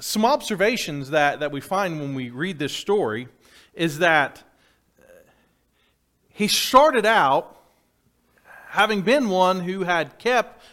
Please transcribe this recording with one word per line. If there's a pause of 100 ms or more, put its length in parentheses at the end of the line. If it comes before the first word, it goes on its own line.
some
observations
that,
that
we
find
when
we
read
this
story (460)
is
that, (580)
uh, (1300)
he
started
out (1120)
having
been
one
who
had
kept